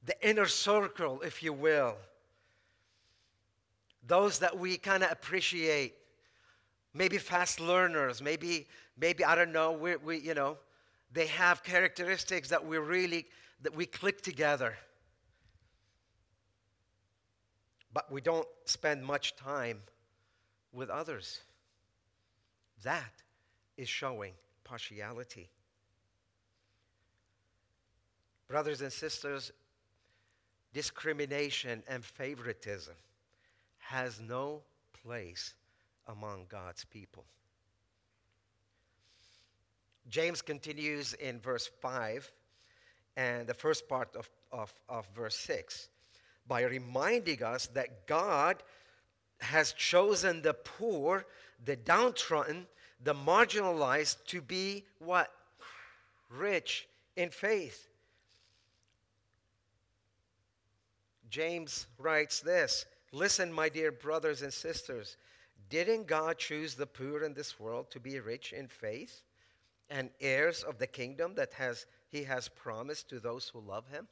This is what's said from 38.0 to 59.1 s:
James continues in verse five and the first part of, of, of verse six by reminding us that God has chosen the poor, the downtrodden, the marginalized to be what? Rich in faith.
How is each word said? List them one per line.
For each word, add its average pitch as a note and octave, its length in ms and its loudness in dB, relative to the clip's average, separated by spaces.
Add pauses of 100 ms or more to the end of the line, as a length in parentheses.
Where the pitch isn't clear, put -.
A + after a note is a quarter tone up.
James E3 320 0
continues D3 760 -6
in B2+ 240 -8
verse A#2+ 320 -4 (100)
five B2 520 -4 (840)
and A#2+ 300 0
the A#2+ 80 -2
first - 340 0
part B2+ 280 -4
of, A#2 140 -12 (200)
of, A2 220 -8 (160)
of A#2 260 -8
verse A2+ 220 -4
six - 520 -6 (600)
by A#2+ 140 2
reminding C3 840 0
us A#2+ 240 -2
that B2 400 -4
God D#3+ 540 4 (760)
has D3+ 340 4
chosen F#3 680 4
the D3+ 120 4
poor, F#3 720 0 (400)
the C#3 120 -2
downtrodden, E3+ 880 4 (380)
the D3 100 4
marginalized D#3 1120 4
to F3+ 160 -6
be F#3+ 420 -4 (140)
what? F3 340 2 (960)
Rich E3 600 -2 (280)
in F3 140 0
faith. G3 560 -2 (3500)